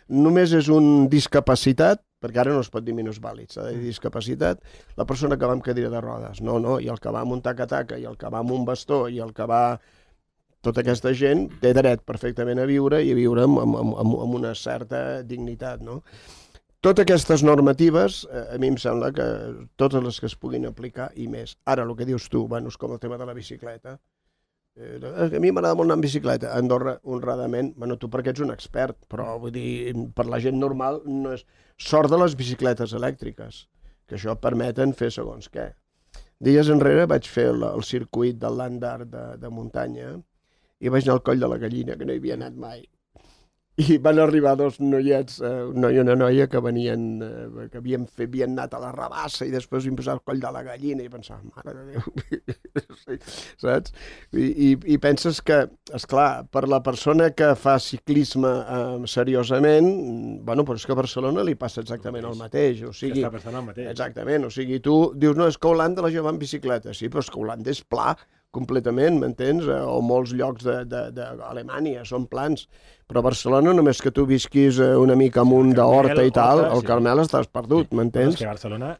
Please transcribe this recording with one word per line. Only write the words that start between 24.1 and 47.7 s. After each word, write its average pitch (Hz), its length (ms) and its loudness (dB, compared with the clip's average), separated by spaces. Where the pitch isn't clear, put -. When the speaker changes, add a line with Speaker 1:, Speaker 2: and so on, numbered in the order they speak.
Speaker 1:
Eh, 117 220 -16
a 156 420 -4
mi 180 100 4
m'agrada 175 240 2
molt 165 140 2
anar 156 100 4
en 156 60 0
bicicleta. 123 460 -2
A 123 80 -4
Andorra, 127 420 0
honradament, 123 720 -6
bueno, 120 220 -8
tu 117 140 -10
perquè 127 240 -4
ets 139 80 -6
un 139 80 -4
expert, 123 560 -8
però, 113 320 -10
vull 120 160 -10
dir, 123 400 -6
per 120 120 -2
la 117 160 -4
gent 131 160 0
normal 139 460 -2
no 135 300 -6
és... - 120 -14
Sort 151 300 4
de 165 80 4
les 175 160 4
bicicletes 123 600 -4
elèctriques, 113 720 -10
que 104 100 -12
això 107 180 -6
permeten 123 600 -2
fer 117 180 -4
segons 113 380 -12
què. - 200 -10
Dies 147 340 4
enrere 147 360 4
vaig 147 200 0
fer 120 240 0
el, 120 140 -2
el 107 200 -6
circuit 123 540 -4
del 117 200 -6
Landar 123 440 -10
de, 120 240 -16
de 120 140 -16
muntanya 123 640 -10
i 127 120 -4
vaig 131 160 2
anar 127 80 4
al 123 80 -2
Coll 131 160 0
de 123 80 0
la 120 80 -4
Gallina, 120 400 -6
que 131 80 -10
no 131 80 -4
hi 127 80 -6
havia 127 160 -6
anat 127 180 -12
mai. 120 300 -16
I 151 220 4
van 156 160 4
arribar 151 400 4
dos 139 240 0
noiets, 135 600 2
eh, 123 80 -4
un 127 160 -2
noi 127 140 4
i - 20 6
una 123 160 6
noia, 131 320 4
que 127 120 -2
venien, 120 420 -2
eh, 117 480 -14
que - 140 -18